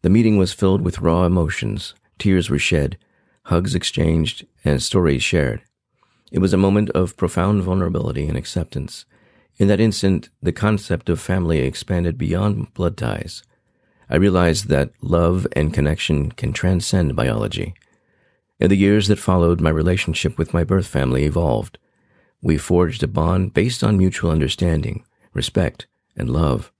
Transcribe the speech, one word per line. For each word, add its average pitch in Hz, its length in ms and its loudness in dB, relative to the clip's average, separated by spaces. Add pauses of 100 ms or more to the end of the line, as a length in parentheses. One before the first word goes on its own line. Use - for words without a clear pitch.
The 85 80 2
meeting 107 280 6
was 92 140 2
filled 95 300 0
with 87 160 -2
raw 85 280 2
emotions. 82 680 -2 (240)
Tears 95 320 2
were 71 80 0
shed, 73 400 0 (460)
hugs 87 320 0
exchanged, 82 720 -2 (180)
and 71 160 2
stories 78 400 0
shared. 71 400 0 (680)
It - 100 -2
was 92 120 2
a 95 60 2
moment 98 320 2
of 90 260 -2
profound 95 480 0
vulnerability 87 640 -2
and 73 100 -2
acceptance. - 680 -8 (500)
In 98 140 2
that 98 100 2
instant, 98 500 0 (120)
the 87 100 -2
concept 101 560 -2
of 85 140 -2
family 85 380 0
expanded 85 580 -2
beyond 101 560 -2
blood 90 240 -4
ties. - 460 -8 (680)
I 73 80 0
realized 90 500 2
that 71 240 0 (100)
love 85 520 0
and 76 200 0
connection 73 600 -2
can - 180 -6
transcend 90 640 0
biology. 60 600 -4 (840)
In - 80 2
the 98 80 6
years 98 320 4
that 101 120 2
followed, 87 420 2
my 80 80 2
relationship 85 680 0
with 82 160 -2
my 85 120 2
birth 95 200 0
family 67 380 0
evolved. 73 560 -2 (600)
We 80 160 2
forged 87 460 0
a - 40 -2
bond 92 460 0
based 120 280 0
on 110 160 2
mutual 90 340 0
understanding, 76 720 -2 (280)
respect, - 540 -4 (300)
and - 120 -4
love. 120 500 0